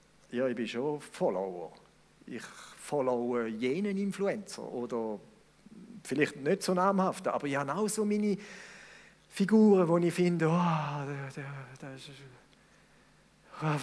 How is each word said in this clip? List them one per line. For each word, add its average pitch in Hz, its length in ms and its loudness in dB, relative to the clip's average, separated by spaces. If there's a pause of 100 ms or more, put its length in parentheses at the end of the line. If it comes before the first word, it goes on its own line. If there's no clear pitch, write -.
(300)
„Ja, 123 160 0
ich 123 80 -2
bin 113 140 -4
schon 139 320 -4
Follower. 92 720 -4 (560)
Ich 123 140 -10
followe 123 1040 -2
jenen 131 500 -2
Influencer 196 640 -4
oder 113 580 -4 (840)
vielleicht 143 320 0
nicht 165 260 0
so 185 120 0
namhaften, 185 580 2
aber 143 140 -2
ich 139 100 0
habe 143 180 -2
auch 208 140 0
so 214 160 -2
meine 208 320 2 (920)
Figuren, 202 580 8
wo 170 120 4
ich 170 160 2
finde, 175 320 4
oh, 156 40 4
der, 147 840 0
der, 139 300 -12 (140)
der 139 140 -12
ist, 135 160 -16 (1500)
oh, 151 220 0